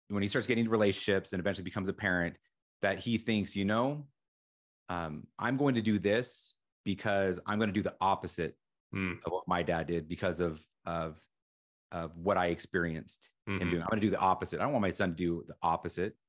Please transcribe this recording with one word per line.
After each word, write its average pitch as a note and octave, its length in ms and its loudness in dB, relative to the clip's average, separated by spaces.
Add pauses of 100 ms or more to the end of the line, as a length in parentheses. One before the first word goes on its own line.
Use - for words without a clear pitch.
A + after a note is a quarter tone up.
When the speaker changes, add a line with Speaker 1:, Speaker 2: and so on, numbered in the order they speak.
Speaker 1:
when G2+ 140 0
he G2+ 60 0
starts A2+ 180 0
getting A#2 140 2
into A2+ 100 2
relationships G2+ 640 4
and F#2+ 80 0
eventually F#2 240 -2
becomes F#2+ 240 -2
a F#2+ 40 -2
parent, F2+ 440 2 (460)
that G2+ 160 2
he A#2 200 0
thinks, A2 380 0
you G2 80 0
know, C3 420 0 (800)
um, E2 380 -6 (120)
"I'm A#2+ 180 0
going C3+ 200 2
to A2 60 2
do G#2 160 2
this G#2 560 -2 (300)
because G2 600 0
I'm G#2 120 -2
gonna G#2+ 140 2
do G2+ 100 2
the F2+ 180 -2
opposite F2+ 560 0 (380)
Speaker 2:
Mm. F#2 300 -4
Speaker 1:
of E2 80 -4
what F2+ 160 -6
my F2 140 0
dad E2 240 0
did E2 200 -2
because F2 340 -4
of, D#2+ 220 -2 (220)
of, E2 340 -6 (760)
of E2+ 260 -6
what F#2 180 2
I F2+ 120 4
experienced E2+ 800 -2 (160)
him G2 140 -4
Speaker 2:
Mm-hmm. F2+ 100 0
Speaker 1:
doing. E2+ 120 2
I'm F2 60 -4
gonna G#2+ 140 2
do G#2+ 80 4
the F2+ 80 2
opposite." F2+ 420 2
I G2 40 2
don't C#3 80 0
want A#2+ 100 2
my F#2+ 80 2
son F#2 200 0
to E2 60 -6
do E2+ 320 0
the - 140 -16
opposite. E2+ 520 -2 (140)